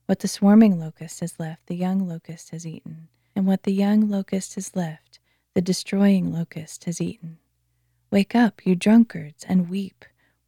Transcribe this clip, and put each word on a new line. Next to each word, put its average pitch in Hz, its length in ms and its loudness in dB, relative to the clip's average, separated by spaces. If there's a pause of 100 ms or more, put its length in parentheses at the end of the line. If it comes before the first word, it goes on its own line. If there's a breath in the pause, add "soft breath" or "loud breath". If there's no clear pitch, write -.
What - 140 0
the 196 80 -4
swarming 208 500 6
locust 160 420 -14
has - 200 -10
left, 160 260 -10
the 175 100 -8
young 185 300 -2
locust 165 440 -14
has 165 140 -14
eaten. 160 440 -16 (260)
And 190 120 0
what 190 160 0
the 196 100 -2
young 208 380 2
locust 196 460 -6
has - 200 -10
left, 160 420 -10 (360)
the 185 80 0
destroying 185 680 0
locust 165 520 -10
has 170 160 -8
eaten. 165 380 -8 (720)
Wake 202 240 0
up, 233 320 2
you 185 100 2
drunkards, 180 720 2
and 180 220 2
weep. 190 340 -10 (440)